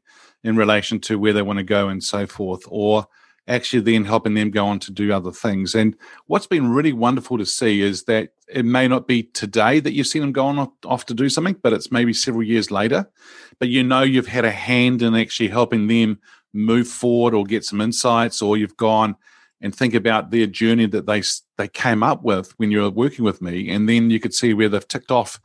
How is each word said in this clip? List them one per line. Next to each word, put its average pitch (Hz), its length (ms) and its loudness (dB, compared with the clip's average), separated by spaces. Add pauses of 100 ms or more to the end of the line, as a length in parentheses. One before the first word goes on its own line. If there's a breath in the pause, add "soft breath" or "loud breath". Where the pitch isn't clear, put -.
(440 soft breath)
in 113 120 -2
relation 107 440 2
to 110 180 -4
where 104 160 2
they 104 80 2
wanna 101 220 -4
go 101 260 0
and 95 140 -8
so 101 240 -4
forth, 92 400 -8
or 104 400 0 (400 soft breath)
actually 120 340 0
then 110 240 2
helping 107 280 0
them 107 180 0
go 101 140 0
on 101 140 -2
to - 120 -14
do 104 220 -2
other 92 180 -4
things. 95 440 -4
And 110 200 2 (300 loud breath)
what's - 220 0
been 139 240 0
really 147 220 2
wonderful 120 440 -2
to 104 80 -2
see 104 360 0
is 98 220 0
that 110 300 -2 (140)
it 127 180 -2
may 127 220 2
not 127 200 0
be 120 160 2
today 113 560 0
that 143 140 -4
you've 143 140 -2
seen 156 140 -2
them 143 120 -2
go 135 140 0
on 143 120 -2
off, 135 120 -4 (140)
off 120 200 -4
to - 80 -8
do 131 160 0
something, 175 320 -2
but 117 120 2
it's - 180 -4
maybe 120 220 2
several 117 300 -2
years 110 280 0
later. 117 380 0 (500 loud breath)
But 127 100 -2
you 127 140 2
know 131 180 2
you've 131 260 2
had 120 180 0
a 110 60 2
hand 123 500 0
in 113 140 2
actually 110 340 0
helping 113 380 0
them 113 320 2 (340 soft breath)
move 113 340 2
forward 120 460 2
or 104 120 2
get 101 200 -4
some 104 160 -4
insights, 117 600 0
or 104 160 2
you've 104 200 -4
gone 110 380 2 (460 soft breath)
and 101 120 -8
think 123 200 -2
about 110 380 0
their 113 160 2
journey 113 400 2
that 98 180 -4
they 104 140 0
s-, - 240 -6 (140)
they 104 100 -4
came 110 360 0
up 131 200 0
with 98 340 -2
when 107 140 0
you 104 100 2
were 101 80 0
working 120 360 -2
with 98 160 -2
me, 90 280 -6
and 104 180 0
then 117 220 4
you 110 100 2
could 107 140 -6
see 117 200 2
where 107 160 2
they've 98 180 -4
ticked - 240 -6
off 120 340 0